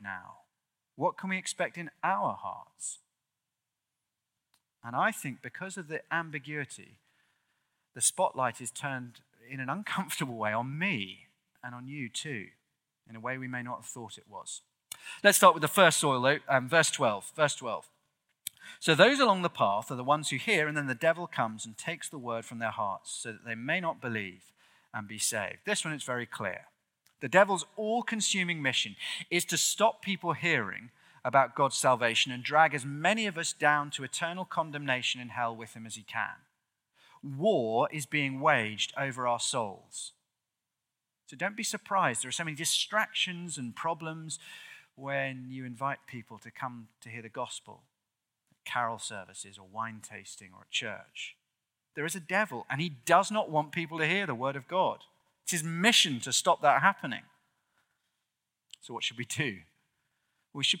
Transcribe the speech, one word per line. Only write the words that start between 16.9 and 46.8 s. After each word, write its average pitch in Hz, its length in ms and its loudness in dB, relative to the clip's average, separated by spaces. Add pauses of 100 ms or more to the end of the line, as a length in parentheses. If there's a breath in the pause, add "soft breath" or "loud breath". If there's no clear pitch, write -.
twelve. 107 460 0
Verse 151 180 2
twelve. 107 340 -8 (920 loud breath)
"So 160 160 6
those 254 240 10
along 196 220 6
the 170 80 2
path 107 400 0
are 131 60 -6
the 123 60 -6
ones 143 280 2
who 165 60 -2
hear, 160 300 2
and 151 100 -2
then 143 120 -2
the 127 80 0
devil 165 320 2
comes 113 360 -2
and 113 140 -16
takes - 300 -8
the 156 100 -12
word 117 260 -6
from 120 140 -14
their 113 140 -2
hearts, 101 400 -6
so 117 200 -10
that 107 120 -16
they 113 100 -6
may 143 260 -2
not 165 200 -4
believe 104 520 -6 (400 soft breath)
and 107 160 -8
be 110 100 -12
saved." 104 460 -4
This 208 200 -2
one, 156 100 -4
it's 135 100 -10
very 123 220 -4
clear. 95 420 -6 (520)
The 135 80 -6
devil's 190 360 6 (120)
all-consuming 208 840 -2
mission 120 360 -2 (340 loud breath)
is 175 160 2
to 170 100 -2
stop - 460 2
people 175 300 -2
hearing 123 580 0 (340 soft breath)
about 127 300 6
God's 139 220 2
salvation 123 560 4
and 123 100 -8
drag 151 320 6
as 131 100 -2
many 175 420 0
of 170 120 -4
us 165 140 -2
down 147 400 4
to 139 120 -6
eternal 175 400 -4
condemnation 143 760 -2
in 120 100 -12
hell 117 240 -4
with 113 200 -14
him 113 120 -14
as 107 80 -14
he 110 80 -14
can. 101 340 -6 (840 soft breath)
War 139 720 2
is 147 140 -6
being 139 340 -2
waged 113 560 2
over 131 300 -4
our 120 140 0
souls. - 720 -6 (1120)
So 143 100 -18
don't 202 200 -4
be 233 60 -6
surprised. 190 600 0
There 127 60 -8
are 127 40 -6
so 170 120 -4
many 156 120 -6
distractions 175 1000 -2
and 120 180 -8
problems 160 640 -6 (580 loud breath)
when 135 540 -4
you 131 140 -10
invite 127 420 -6
people 113 320 -14
to 117 120 -18
come 120 380 -10 (120)